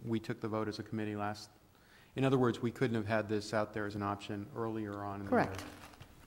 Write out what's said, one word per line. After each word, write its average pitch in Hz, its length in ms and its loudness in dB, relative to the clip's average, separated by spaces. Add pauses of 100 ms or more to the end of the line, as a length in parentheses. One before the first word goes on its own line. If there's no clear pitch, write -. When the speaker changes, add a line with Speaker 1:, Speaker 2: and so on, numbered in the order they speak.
Speaker 1:
we 113 120 2
took 113 220 -2
the 110 80 -4
vote 107 220 0
as 104 100 -4
a 110 40 -6
committee 107 340 -2
last, 104 320 -4 (680)
in 127 80 2
other 135 140 6
words, 123 240 4
we 120 100 2
couldn't 117 240 2
have 107 120 0
had 107 200 2
this 104 260 0
out 107 200 2
there 107 120 -2
as 104 100 -4
an 104 80 -2
option 101 420 -2 (100)
earlier 110 480 -4
on 101 160 -6
in 101 80 -6
Speaker 2:
Correct. 104 300 2
Speaker 1:
the - 60 -8
year. - 60 -10 (580)